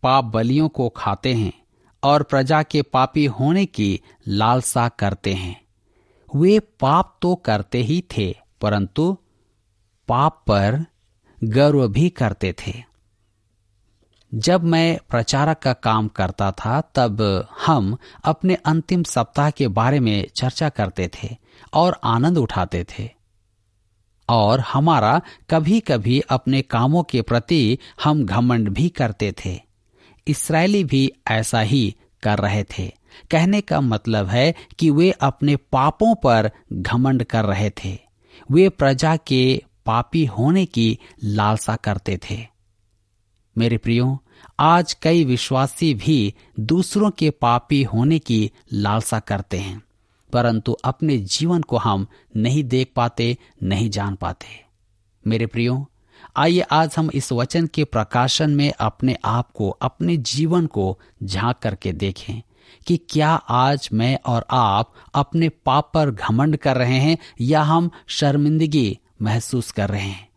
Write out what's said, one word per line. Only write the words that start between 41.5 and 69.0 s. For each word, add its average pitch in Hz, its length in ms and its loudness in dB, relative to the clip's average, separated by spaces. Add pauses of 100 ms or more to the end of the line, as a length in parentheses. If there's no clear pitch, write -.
करते 98 420 -4 (120)
थे। 113 160 -10 (1120)
मेरे 113 180 0
प्रियो, 123 460 0 (380)
आज 165 320 4
कई 165 320 2
विश्वासी 135 720 0
भी 107 400 0 (260)
दूसरों 185 500 0
के 156 200 0
पापी 123 520 0
होने 123 360 2
की 110 320 0 (220)
लालसा 107 460 -2
करते 101 400 -6
हैं, 98 240 -10 (500)
परंतु 117 520 0
अपने 135 340 -2
जीवन 156 440 -2
को 123 140 -4
हम 101 300 0 (300)
नहीं 127 280 0
देख 127 320 -2
पाते, 120 400 -2 (260)
नहीं 98 280 -2
जान 101 240 -4
पाते। - 320 -8 (800)
मेरे 113 200 0
प्रियो, 120 440 -4 (460)
आइए 170 240 2
आज 156 380 0
हम 160 160 0
इस 139 180 -4
वचन 135 340 -2
के 151 180 -2
प्रकाशन 127 640 0
में 143 280 2
अपने 120 460 -2
आप 120 280 -2
को, 101 160 -2
अपने 165 480 -4
जीवन 156 500 0
को 95 320 -2 (240)
झांक 98 340 -4
करके 98 360 -6
देखें 101 500 -6 (440)
कि 175 100 2
क्या 151 380 0
आज 135 580 0
मैं 117 340 0
और 117 240 -2
आप 113 440 2 (200)
अपने 160 340 0
पाप 139 460 -2
पर 151 160 2
घमंड 127 460 0
कर 131 200 -2
रहे 127 220 0
हैं 156 200 2 (220)
या 151 220 2
हम 165 280 2 (160)
शर्मिंदगी 147 920 0 (240)